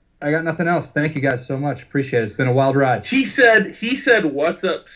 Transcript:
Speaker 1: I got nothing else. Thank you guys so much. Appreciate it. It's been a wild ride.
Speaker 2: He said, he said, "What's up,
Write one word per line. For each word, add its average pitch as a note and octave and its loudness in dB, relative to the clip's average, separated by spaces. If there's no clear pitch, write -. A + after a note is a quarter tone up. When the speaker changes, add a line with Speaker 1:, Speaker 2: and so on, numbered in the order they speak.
Speaker 1:
I D3 -4
got D#3+ 0
nothing E3 -4
else. E3+ -2
Thank D#3 -2
you D3 -6
guys B2+ -2
so C#3 -6
much. C#3 -6
Appreciate C3 -2
it. A2+ 0
It's G#2 -8
been B2+ -2
a B2 2
wild C3+ 2
ride. B2+ 0
Speaker 2:
He C4 0
said, G#3+ 4
he A#3+ -4
said, A3 2
"What's D3+ -2
up, F3 -6